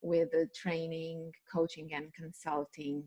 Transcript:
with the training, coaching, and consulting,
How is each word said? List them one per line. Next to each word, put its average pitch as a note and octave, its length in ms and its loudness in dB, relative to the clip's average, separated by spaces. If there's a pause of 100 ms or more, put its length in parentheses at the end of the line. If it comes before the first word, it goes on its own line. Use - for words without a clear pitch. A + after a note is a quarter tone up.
with E3+ 300 4
the E3 240 6
training, E3 800 -4 (200)
coaching, E3 400 0
and D3+ 220 -6
consulting, D3+ 920 -4